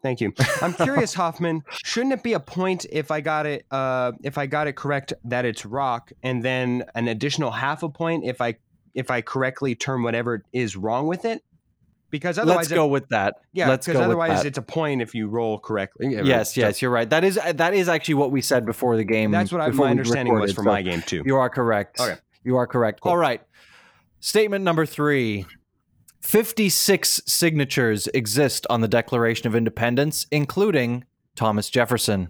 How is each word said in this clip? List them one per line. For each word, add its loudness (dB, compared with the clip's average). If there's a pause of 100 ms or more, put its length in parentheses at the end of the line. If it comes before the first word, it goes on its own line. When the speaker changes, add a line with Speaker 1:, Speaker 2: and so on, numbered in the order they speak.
Speaker 1:
Thank -2
you. 0 (280)
I'm -2
curious, 0
<laughs> -8
Hoffman, -2 (200)
shouldn't -2
it -6
be -2
a 0
point -4
if -4
I -2
got -2
it, -6
uh, 0 (100)
if -6
I -2
got -2
it -6
correct -4 (140)
that -2
it's -2
rock, -4 (100)
and -2
then 0 (100)
an -2
additional -2
half -4
a -4
point -4
if -6
I, -2 (380)
if -4
I 0
correctly -2
term -2
whatever -2
is -2
wrong -2
with -4
it? -4 (680)
Because -4
otherwise 2
Speaker 2:
Let's -4
go 4
Speaker 1:
it, 2
Speaker 2:
with -2
that. 0 (180)
Speaker 1:
yeah, 2
Speaker 2:
Let's 2
Speaker 1:
'cause -2
Speaker 2:
go 4
with 4
Speaker 1:
otherwise 2
Speaker 2:
that. 0
Speaker 1:
it's -6
a -10
point -2
if -6
you -2
roll -2
correctly. -4
Yeah, -2
Speaker 2:
Yes, 2
Speaker 1:
so 0
Speaker 2:
yes, 2
you're 0
right. 2
That 4
is, 2
that 0
is 2
actually 0
what 2
we 2
said 2
before 0
the 2
game, 2
Speaker 1:
That's 2
what -2
I, 2
Speaker 2:
before 4
Speaker 1:
my 2
Speaker 2:
we 4
Speaker 1:
understanding 2
was 2
Speaker 2:
recorded, 0
Speaker 1:
for -4
Speaker 2:
so 4
Speaker 1:
my 2
game, -2
too. -6
Speaker 2:
you 2
are 2
correct. 0
Speaker 1:
Okay. 0 (300)
Speaker 2:
You 2
are 2
correct. 0
Speaker 1:
Cool. 2
Speaker 2:
All 2
right. 0 (760)
Statement 2
number 2
three. 0 (760)
Fifty-six 2
signatures 0
exist 0
on 2
the 2
Declaration 0
of 0
Independence, 0
including 0 (320)
Thomas 0
Jefferson. 0